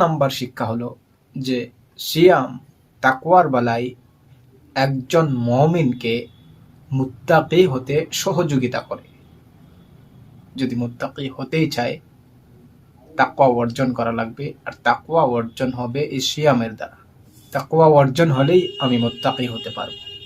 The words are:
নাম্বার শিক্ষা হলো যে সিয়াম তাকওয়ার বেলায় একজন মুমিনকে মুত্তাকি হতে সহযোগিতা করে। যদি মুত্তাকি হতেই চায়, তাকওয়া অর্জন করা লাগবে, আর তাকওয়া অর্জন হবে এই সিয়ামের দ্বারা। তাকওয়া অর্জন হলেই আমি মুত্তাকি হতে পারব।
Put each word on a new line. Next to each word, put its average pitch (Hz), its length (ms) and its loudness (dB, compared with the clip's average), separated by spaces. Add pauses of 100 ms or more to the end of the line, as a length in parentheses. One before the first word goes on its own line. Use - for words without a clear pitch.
নাম্বার 147 360 2
শিক্ষা 123 320 -8
হলো 117 160 -6 (480)
যে 131 220 -4 (420)
সিয়াম 160 520 4 (520)
তাকওয়ার 160 500 4
বেলায় 120 340 0 (880)
একজন 135 500 0 (220)
মুমিনকে 131 680 2 (760)
মুত্তাকি 160 720 2 (120)
হতে 131 220 -4 (260)
সহযোগিতা 143 580 -2 (100)
করে। - 160 -12 (1500)
যদি 120 220 -2
মুত্তাকি 135 440 -8 (120)
হতেই 151 380 0
চায়, 120 200 -4 (1200)
তাকওয়া 135 280 2 (140)
অর্জন 120 360 -2
করা 117 220 -2
লাগবে, 117 260 -8 (220)
আর - 60 -10 (140)
তাকওয়া 151 360 0 (140)
অর্জন 117 320 -4 (100)
হবে 123 220 -6 (140)
এই 131 140 -4
সিয়ামের 123 500 0
দ্বারা। - 180 -14 (560)
তাকওয়া 160 340 2 (120)
অর্জন 143 380 4
হলেই 175 260 4 (200)
আমি 123 200 2
মুত্তাকি 123 500 -2
হতে 110 240 -10
পারব। - 180 -10 (300)